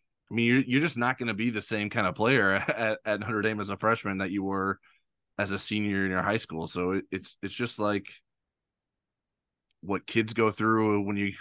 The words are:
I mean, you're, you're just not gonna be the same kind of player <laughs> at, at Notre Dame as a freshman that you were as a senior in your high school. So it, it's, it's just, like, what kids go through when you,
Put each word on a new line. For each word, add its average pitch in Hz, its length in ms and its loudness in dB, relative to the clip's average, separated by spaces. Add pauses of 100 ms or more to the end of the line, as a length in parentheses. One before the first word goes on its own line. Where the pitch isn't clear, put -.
(320)
I - 20 -10
mean, 117 140 2
you're, 127 160 4
you're 127 180 2
just 160 160 -2
not 120 220 0
gonna 117 160 -2
be 117 160 -2
the 107 100 -4
same 104 300 -4
kind 107 160 0
of 90 80 -2
player 107 380 4
<laughs> 98 140 0
at, 110 380 -2
at 104 140 0
Notre 107 240 -2
Dame 107 160 0
as 101 100 -6
a 98 80 -4
freshman 107 400 2
that 95 140 -2
you 98 120 -2
were 98 360 -2 (580)
as 101 140 -2
a 98 80 -2
senior 104 460 0
in 95 60 0
your 92 120 0
high 104 140 0
school. 80 280 -6
So 90 280 -2
it, 95 180 -2
it's, - 320 -10
it's 98 100 -8
just, 120 240 -6
like, 104 340 -2 (1700)
what 95 260 -4
kids 110 260 0
go 110 180 4
through 107 500 4
when 101 140 -2
you, 101 260 -2